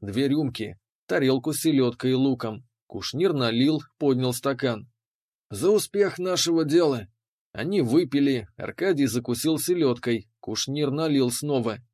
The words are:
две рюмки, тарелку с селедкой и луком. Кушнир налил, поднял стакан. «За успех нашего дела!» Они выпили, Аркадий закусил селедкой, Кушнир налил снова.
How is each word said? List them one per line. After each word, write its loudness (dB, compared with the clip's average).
две -2
рюмки, -4
тарелку 0
с -4
селедкой 2
и 2
луком. -2
Кушнир -2
налил, 2
поднял 2
стакан. -4
«За -2
успех 0
нашего 0
дела!» 2
Они -2
выпили, 2
Аркадий 0
закусил -2
селедкой, 0
Кушнир -4
налил 0
снова. -2